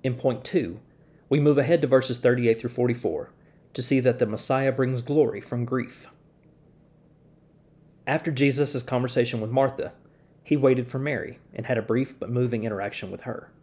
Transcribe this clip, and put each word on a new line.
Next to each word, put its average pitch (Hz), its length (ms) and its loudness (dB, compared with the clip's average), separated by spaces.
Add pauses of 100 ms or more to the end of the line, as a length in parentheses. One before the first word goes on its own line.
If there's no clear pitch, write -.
In 131 100 0
point 123 320 -2
two, 98 340 -2 (480)
we 147 140 2
move 143 160 6
ahead 147 240 4
to 143 60 0
verses 123 320 2
thirty-eight 120 420 2
through 120 80 -4
forty-four 117 640 -2 (400)
to 131 80 -6
see 135 180 2
that 123 200 2
the 120 80 4
Messiah 131 440 0
brings 127 300 -2
glory 143 400 0
from 120 240 -4
grief. 127 420 -6 (2000)
After 156 240 0
Jesus' 139 500 2
conversation 120 600 0
with 110 100 -6
Martha, 135 400 0 (500)
he - 140 0
waited 131 320 4
for 131 120 -6
Mary 135 400 -6 (140)
and 117 120 -10
had 123 120 0
a 110 40 0
brief 123 360 -2
but 98 120 -8
moving 120 340 0
interaction 101 480 -6
with 98 120 -12
her. - 280 -12 (100)